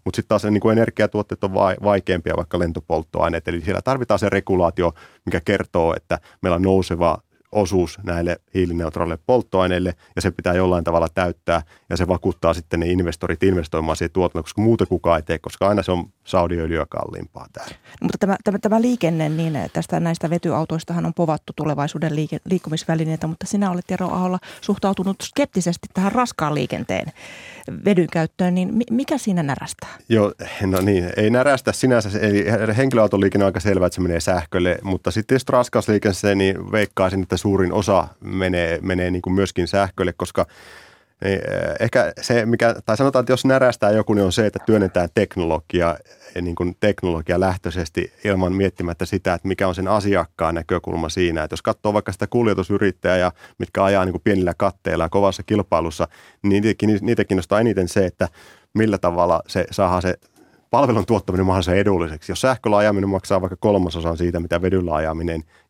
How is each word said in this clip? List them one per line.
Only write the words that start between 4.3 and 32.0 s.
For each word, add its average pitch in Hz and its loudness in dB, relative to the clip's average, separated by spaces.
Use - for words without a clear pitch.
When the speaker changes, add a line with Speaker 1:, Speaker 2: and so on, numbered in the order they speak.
Speaker 1:
mikä 92 -2
kertoo, 85 0
että 85 -4
meillä 90 2
on 87 0
nouseva 90 0
osuus 92 0
näille 87 -2
hiilineutraaleille 85 -2
polttoaineille, 92 0
ja 92 -4
se 95 0
pitää 87 -2
jollain 90 2
tavalla 82 0
täyttää, 87 -2
ja 92 -4
se 85 0
vakuuttaa 87 0
sitten 82 -4
ne 82 0
investorit 85 -2
investoimaan 80 0
siihen 85 -4
tuotantoon, 87 -2
koska - -4
muuta 110 2
kukaan 85 0
ei 82 -2
tee, 82 -4
koska - -2
aina 101 2
se 92 -2
on 87 -2
Saudi-öljyä 85 -2
kalliimpaa - -10
täällä. - -16
Speaker 2:
No, - -14
mutta 180 -2
tämä, 196 0
tämä, 202 -2
tämä 220 2
liikenne, 170 0
niin 160 -2
tästä 170 -2
näistä 165 -2
vetyautoistahan 165 -2
on 165 -4
povattu 160 -2
tulevaisuuden 151 -4
liike-, 151 -4
liikkumisvälineitä, 160 -4
mutta 165 -8
sinä 202 0
olet, 175 -6
Jero 185 -4
Ahola, 180 -2
suhtautunut 196 -2
skeptisesti - -2
tähän 196 0
raskaan 233 -2
liikenteen - -4
vedyn 180 2
käyttöön, 175 0
niin 185 -2
mi-, 226 0
mikä 269 -2
siinä 180 0
närästää? - -6
Speaker 1:
Joo, 107 4
no 95 2
niin, 95 2
ei 107 4
närästä 127 2
sinänsä, 120 2